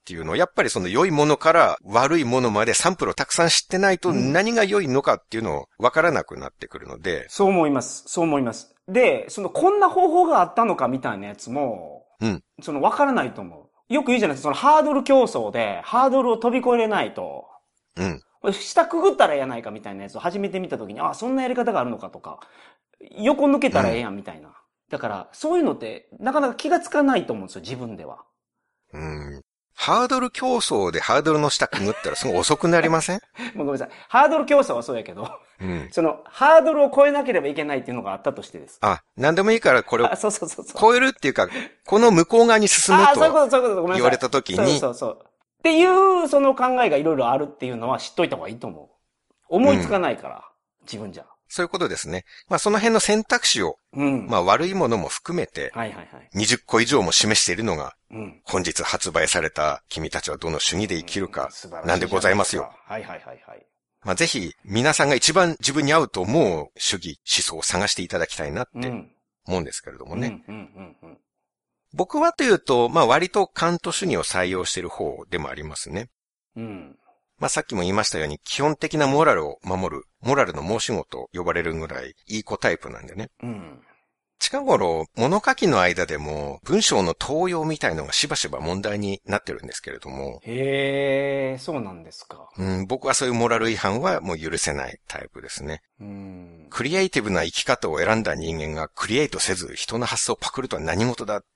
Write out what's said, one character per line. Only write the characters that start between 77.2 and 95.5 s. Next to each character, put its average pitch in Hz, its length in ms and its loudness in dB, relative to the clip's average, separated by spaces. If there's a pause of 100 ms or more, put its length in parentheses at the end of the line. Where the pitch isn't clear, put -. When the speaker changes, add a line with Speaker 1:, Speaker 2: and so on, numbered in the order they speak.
Speaker 1:
ま - 80 -4
あ、 - 20 -4
さ 151 120 -2
っ - 60 -10
き 127 80 -10
も 92 80 -2
言 90 80 -2
い - 20 -2
ま 107 100 0
し - 80 -4
た 87 80 -6
よ 78 60 -4
う - 20 -2
に、 73 180 -10
基 - 180 -6
本 151 120 0
的 156 240 -6
な 147 80 2
モ 139 180 2
ラ 139 100 6
ル 78 120 -2
を 71 160 -10
守 90 340 -4
る、 65 60 -12 (180)
モ 131 140 0
ラ 135 100 4
ル 90 80 -2
の 73 100 -8
申 107 180 -4
し - 120 -4
子 82 120 -4
と 64 280 -14
呼 87 120 -10
ば 85 80 0
れ 85 100 -2
る 82 120 -4
ぐ 80 120 -8
ら 65 180 -12
い 65 100 -18 (120)
い 107 140 -8
い - 20 -10
子 104 160 -8
タ 107 140 0
イ 80 60 -4
プ 67 120 -16
な 57 80 -16
ん 53 80 -20
で 80 80 -20
ね。 107 160 -12 (120)
Speaker 2:
う 120 40 -12
ん。 87 340 -14 (600)
Speaker 1:
近 277 220 -4
頃、 92 440 0 (100)
物 160 280 0
書 262 100 2
き 220 140 -2
の 113 120 4
間 90 260 2
で 78 120 -6
も、 73 460 -8
文 190 180 0
章 113 220 2
の 82 100 0
盗 165 340 -4
用 165 160 -4
み 156 140 -4
た 120 120 -2
い 80 60 -4
の 73 100 -6
が 73 60 -10
し - 140 0
ば 147 100 -8
し - 120 -4
ば 69 120 -8
問 90 220 -4
題 104 160 -4
に 98 260 -6
な 101 140 -2
っ - 40 -6
て - 100 -12
る 60 100 -12
ん - 40 -14
で 62 60 -14
す - 80 -12
け - 100 -14
れ 67 80 -12
ど 69 120 -16
も。 67 340 -10
Speaker 2:
へ 139 1120 -2
ー、 131 40 -18
そ 156 160 -6
う - 20 -6
な 98 120 -10
ん 85 120 -20
で 82 80 -20
す - 120 -20
か。 - 320 -20
Speaker 1:
う 92 80 -6
ん、 95 220 -2
僕 131 200 -6
は 131 80 2
そ 139 100 -2
う 127 40 -2
い - 40 -2
う - 20 -2
モ 117 140 0
ラ 113 100 2
ル 113 120 0
違 107 60 -2
反 104 240 -2
は 175 200 -2
も 90 140 -6
う 80 40 -6
許 80 200 -8
せ 76 160 -4
な 67 140 -8
い - 200 -18
タ - 100 -14
イ 65 140 -14
プ 58 100 -20
で - 60 -18
す - 160 -14